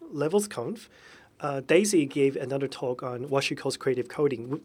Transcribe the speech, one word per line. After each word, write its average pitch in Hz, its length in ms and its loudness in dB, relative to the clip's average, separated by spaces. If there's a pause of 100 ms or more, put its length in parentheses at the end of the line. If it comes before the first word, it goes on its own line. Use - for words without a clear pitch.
(100)
Levels 185 380 2
Conf, 143 400 -8 (520)
uh, 143 200 -2
Daisy 165 460 6
gave 139 300 2
another 139 320 -2
talk 127 340 -6
on 123 260 -8
what 135 160 2
she - 100 -2
calls 131 220 -4
creative 123 320 0
coding, 135 360 0
w-, 135 200 -8